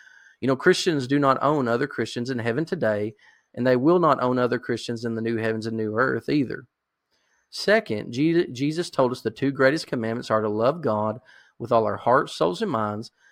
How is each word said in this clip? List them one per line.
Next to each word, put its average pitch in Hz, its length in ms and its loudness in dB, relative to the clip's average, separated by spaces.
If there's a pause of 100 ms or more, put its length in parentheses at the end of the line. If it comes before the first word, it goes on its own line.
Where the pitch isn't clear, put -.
(400)
You 120 80 -2
know, 135 80 4
Christians 160 500 2
do 139 140 0
not 135 220 4
own 139 260 2
other 120 180 0
Christians 120 440 -6
in 127 100 -4
heaven 117 240 -2
today, 110 520 -2 (380)
and 120 140 0
they 127 80 6
will 156 240 4
not 147 240 4
own 127 160 2
other 123 180 0
Christians 117 460 -6
in 113 120 -4
the 113 60 -4
new 113 140 -2
heavens 110 300 -4
and 113 100 -4
new 110 220 -4
earth 127 320 -2
either. 135 380 -2 (840)
Second, 117 640 0
Je-, 160 340 2
Jesus 147 420 -4
told 127 220 2
us 123 100 -8
the - 80 -2
two 135 220 -2
greatest 135 340 2
commandments 117 460 -4
are 110 100 2
to 107 80 -2
love 120 320 0
God 107 380 -2 (400)
with 120 140 -2
all 113 120 4
our 104 120 -2
hearts, 131 360 2
souls, 175 280 0
and 208 100 -2
minds, 107 400 -4 (200)